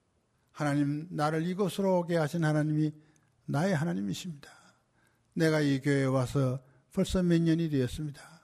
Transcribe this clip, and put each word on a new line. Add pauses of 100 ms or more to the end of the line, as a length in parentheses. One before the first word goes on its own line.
(520)
하나님,
나를
이곳으로
오게
하신
하나님이 (540)
나의
하나님이십니다. (840)
내가
이
교회에
와서 (320)
벌써
몇
년이
되었습니다. (220)